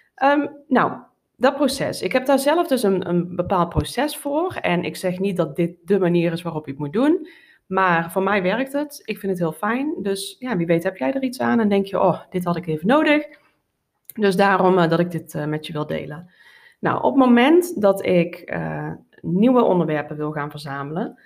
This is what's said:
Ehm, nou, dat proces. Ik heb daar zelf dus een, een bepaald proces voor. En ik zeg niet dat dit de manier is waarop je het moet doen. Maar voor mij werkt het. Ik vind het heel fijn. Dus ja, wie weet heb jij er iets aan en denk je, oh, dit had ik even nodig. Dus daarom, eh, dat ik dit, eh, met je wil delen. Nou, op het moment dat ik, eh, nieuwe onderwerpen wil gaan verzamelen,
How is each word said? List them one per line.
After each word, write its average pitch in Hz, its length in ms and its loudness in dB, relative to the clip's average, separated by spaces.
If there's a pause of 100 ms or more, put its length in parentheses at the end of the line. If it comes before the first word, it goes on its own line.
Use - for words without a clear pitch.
(140)
Ehm, 285 320 2 (220)
nou, 170 240 2 (440)
dat 277 180 2
proces. 269 480 -2
Ik 185 100 -4
heb 254 140 0
daar 277 120 4
zelf 311 280 2
dus 254 160 0
een, 196 260 0
een 175 280 0
bepaald 175 320 0
proces 269 480 -2
voor. 311 380 -4
En 175 300 -2
ik - 120 -6
zeg 180 220 -4
niet 196 180 -2
dat 160 200 -2
dit 175 280 -2
de 196 140 2
manier 175 340 2
is 165 100 -8
waarop 160 220 -8
je 143 60 -12
het 139 100 -10
moet 143 120 -6
doen. 294 360 0 (380)
Maar 175 460 0
voor 190 100 0
mij 196 200 0
werkt 240 300 -2
het. 285 320 -6
Ik 214 140 -8
vind 196 140 -4
het 175 80 -4
heel 170 120 -2
fijn. 254 460 -4
Dus 196 400 -6
ja, 254 180 -6
wie 170 100 0
weet 170 160 2
heb 185 140 -4
jij 262 160 -2
er 269 100 -4
iets 247 180 -6
aan 233 200 2
en 214 80 2
denk 196 180 2
je, 196 140 -2
oh, 180 200 2 (100)
dit 180 140 -4
had 175 120 0
ik 170 100 -8
even 156 200 -4
nodig. 294 400 4 (880)
Dus 196 220 2
daarom, 190 420 4
eh, 165 120 4
dat 165 80 2
ik 175 120 0
dit, 165 240 -8
eh, 151 100 -4
met 151 220 -4
je 170 60 -12
wil 151 140 -4
delen. 151 440 -10 (480)
Nou, - 240 -2
op 254 120 2
het 262 120 6
moment 262 540 6
dat 196 260 2
ik, 175 280 2
eh, 156 580 -8 (280)
nieuwe 226 420 2
onderwerpen 151 540 0
wil 151 160 -6
gaan 147 180 -6
verzamelen, 147 760 -10